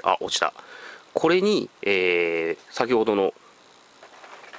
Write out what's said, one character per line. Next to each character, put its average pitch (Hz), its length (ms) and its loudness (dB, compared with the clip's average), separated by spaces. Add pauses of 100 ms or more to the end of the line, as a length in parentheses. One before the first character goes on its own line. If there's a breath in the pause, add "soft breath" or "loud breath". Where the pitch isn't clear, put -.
あ、 95 160 2
落 - 160 -6
ち - 60 0
た。 80 120 0 (600 loud breath)
こ - 140 2
れ 185 120 4
に、 202 300 0 (120)
え 85 760 0
ー、 - 140 -20
先 123 180 0
ほ 110 120 4
ど 107 100 2
の 98 180 2 (1300)